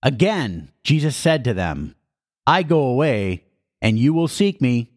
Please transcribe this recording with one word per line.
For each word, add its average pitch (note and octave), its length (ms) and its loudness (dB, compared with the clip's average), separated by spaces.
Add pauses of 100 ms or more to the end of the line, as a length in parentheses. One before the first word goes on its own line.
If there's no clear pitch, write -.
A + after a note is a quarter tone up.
Again, C3 680 -2 (120)
Jesus D3+ 320 0
said D#3+ 280 0
to A#2 120 -2
them, D#2 400 -4 (500)
"I E3+ 160 2
go D#3+ 200 2
away, B2 640 -2 (360)
and A2 160 2
you C3+ 160 2
will E3 140 0
seek G3+ 340 0
me A#2+ 360 0